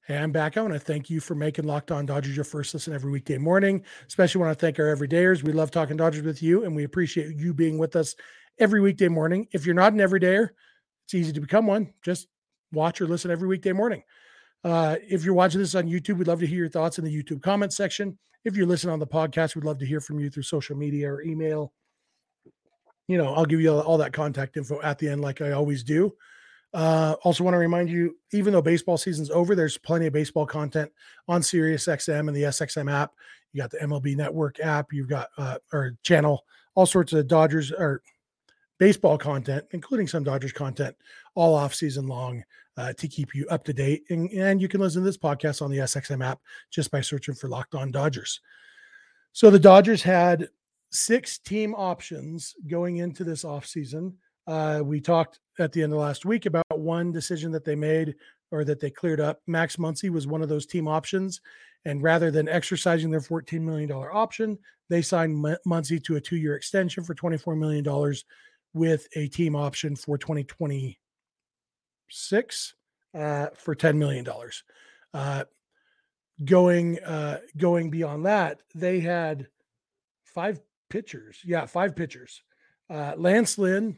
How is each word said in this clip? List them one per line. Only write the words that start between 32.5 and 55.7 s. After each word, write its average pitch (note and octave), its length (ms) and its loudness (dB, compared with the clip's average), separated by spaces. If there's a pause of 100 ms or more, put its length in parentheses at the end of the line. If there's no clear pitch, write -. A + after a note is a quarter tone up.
X D3 160 -6
M C#3+ 100 -4
app. C#3+ 260 -2 (380)
You C#3 100 -8
got A#2+ 100 -8
the - 100 -10
M D3 100 -2
L D3 80 -2
B C#3 140 -2
Network D3 460 -2
app, D3 340 -2
you've C#3 160 -6
got, C3+ 280 -6
uh, C3 200 -6 (160)
or B2+ 300 -4
channel, D3+ 420 2 (300)
all F#3+ 100 8
sorts F3 280 2
of D3+ 140 2
Dodgers D#3 440 4
or D#3 320 -2 (760)
baseball F3+ 400 6
content, C#3 540 -4
including G3 340 -2
some D3 180 -4
Dodgers C3+ 300 -4
content, C#3 420 -6 (380)
all E3 220 4
off C#3+ 180 0
season C#3 320 -4
long, B2 380 -8 (340)
uh, B2 160 -8
to - 140 -8
keep C#3+ 260 -6
you C#3 140 -4
up E3 160 -2
to D3 100 -6
date. C#3 380 0
And, E3+ 180 -2
and G3 320 2
you F#3+ 60 0
can G3 120 -2
listen F#3 220 0
to F#3 40 0
this G3 120 0
podcast D3 460 -2
on C#3 80 -4
the C#3 80 -2
S C3 160 -2
X C#3 160 -6
M C3 100 -4
app C3 180 -4 (300)
just - 220 -4
by C#3 100 -2
searching C#3 320 -6
for C3 160 -10
Locked B2 240 -8
On C3+ 160 -6
Dodgers. C3+ 520 -4 (920)
So G#3+ 160 10
the G3 80 12
Dodgers G3 460 10
had F3 460 4 (420)
six - 480 -2
team G#3+ 340 -4
options E3 800 -8 (140)
going F3 300 -4
into F3 260 -6
this E3 200 -6
offseason. D3+ 720 -8 (340)
Uh, D#3 360 -2
we D3 160 -2
talked E3 400 0 (200)
at D#3 140 0